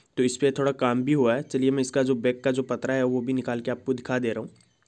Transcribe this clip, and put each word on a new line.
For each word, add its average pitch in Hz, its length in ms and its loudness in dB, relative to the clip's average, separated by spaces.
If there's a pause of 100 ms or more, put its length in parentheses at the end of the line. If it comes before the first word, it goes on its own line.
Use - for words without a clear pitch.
(180)
तो 127 60 2
इस 127 140 0
पे 139 140 2
थोड़ा 139 200 0
काम 127 320 0
भी 143 100 0
हुआ 123 220 4
है। 147 80 -4
चलिए, 131 280 0
मैं 139 100 0
इसका 131 220 0
जो 131 120 2
बैक 123 280 -2
का 135 80 2
जो 127 120 0
पतरा 123 300 -4
है, 131 100 0
वो 127 180 0
भी 127 120 -2
निकाल 123 260 -2
के 123 120 -4
आपको 123 220 -4
दिखा 127 260 -4
दे 120 100 -2
रहा 107 100 -4
हूँ। 117 100 -10 (380)